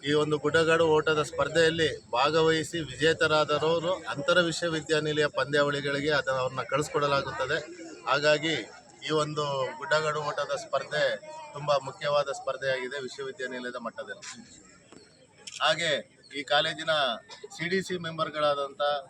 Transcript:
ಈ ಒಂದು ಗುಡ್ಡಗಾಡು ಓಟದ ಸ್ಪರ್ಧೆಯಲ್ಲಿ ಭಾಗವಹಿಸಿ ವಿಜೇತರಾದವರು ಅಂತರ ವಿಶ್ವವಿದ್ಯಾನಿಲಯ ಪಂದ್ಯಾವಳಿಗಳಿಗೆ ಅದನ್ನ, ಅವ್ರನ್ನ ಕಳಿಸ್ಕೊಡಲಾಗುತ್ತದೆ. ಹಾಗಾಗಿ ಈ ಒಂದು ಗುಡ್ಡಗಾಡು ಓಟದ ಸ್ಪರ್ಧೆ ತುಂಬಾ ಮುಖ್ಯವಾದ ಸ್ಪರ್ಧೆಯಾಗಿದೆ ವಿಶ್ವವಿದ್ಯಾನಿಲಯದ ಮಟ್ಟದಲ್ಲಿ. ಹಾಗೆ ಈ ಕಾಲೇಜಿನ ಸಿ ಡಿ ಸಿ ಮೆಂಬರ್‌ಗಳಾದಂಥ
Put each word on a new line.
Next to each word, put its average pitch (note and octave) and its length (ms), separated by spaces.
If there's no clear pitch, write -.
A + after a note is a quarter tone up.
ಈ D3 40
ಒಂದು D3+ 260
ಗುಡ್ಡಗಾಡು E3 480
ಓಟದ D#3 360
ಸ್ಪರ್ಧೆಯಲ್ಲಿ D3 880
ಭಾಗವಹಿಸಿ D#3+ 720
ವಿಜೇತರಾದವರು D#3 1120
ಅಂತರ E3+ 320
ವಿಶ್ವವಿದ್ಯಾನಿಲಯ D#3 880
ಪಂದ್ಯಾವಳಿಗಳಿಗೆ C#3+ 840
ಅದನ್ನ, C3+ 280
ಅವ್ರನ್ನ B2+ 240
ಕಳಿಸ್ಕೊಡಲಾಗುತ್ತದೆ. C#3 960
ಹಾಗಾಗಿ D3 480
ಈ - 20
ಒಂದು D3+ 340
ಗುಡ್ಡಗಾಡು D3+ 420
ಓಟದ D3 360
ಸ್ಪರ್ಧೆ C3+ 480
ತುಂಬಾ D3 200
ಮುಖ್ಯವಾದ C#3+ 480
ಸ್ಪರ್ಧೆಯಾಗಿದೆ C3 680
ವಿಶ್ವವಿದ್ಯಾನಿಲಯದ B2+ 760
ಮಟ್ಟದಲ್ಲಿ. G#2+ 500
ಹಾಗೆ D#3+ 300
ಈ C#3+ 40
ಕಾಲೇಜಿನ D#3 500
ಸಿ E3 120
ಡಿ F#3+ 140
ಸಿ F3+ 140
ಮೆಂಬರ್‌ಗಳಾದಂಥ D3+ 840